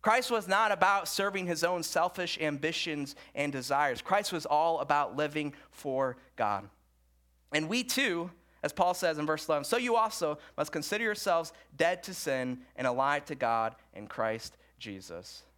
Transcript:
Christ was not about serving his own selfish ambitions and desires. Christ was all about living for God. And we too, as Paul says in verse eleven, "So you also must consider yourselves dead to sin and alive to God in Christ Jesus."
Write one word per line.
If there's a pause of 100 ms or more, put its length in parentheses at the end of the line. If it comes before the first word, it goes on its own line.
Christ
was
not
about
serving
his
own
selfish
ambitions (180)
and
desires.
Christ
was
all
about
living (180)
for (220)
God. (840)
And
we
too, (300)
as
Paul
says
in
verse
eleven,
"So
you
also (200)
must
consider
yourselves (240)
dead
to
sin (160)
and
alive
to
God (200)
in
Christ (200)
Jesus." (140)